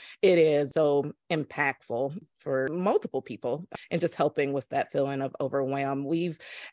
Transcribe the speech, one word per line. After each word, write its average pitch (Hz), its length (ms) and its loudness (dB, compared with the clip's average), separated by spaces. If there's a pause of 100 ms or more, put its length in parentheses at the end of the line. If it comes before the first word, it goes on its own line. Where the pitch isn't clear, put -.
(240)
it 185 160 8
is 147 320 4
so 147 400 2 (200)
impactful 139 880 -2 (220)
for 131 320 0
multiple 180 500 0
people 127 460 -6 (240)
and 165 100 -2
just 165 140 0
helping 143 360 0
with 139 180 -4
that 135 220 -2
feeling 139 300 0
of 135 180 -4
overwhelm. 139 640 -2
We've, 165 340 -2 (340)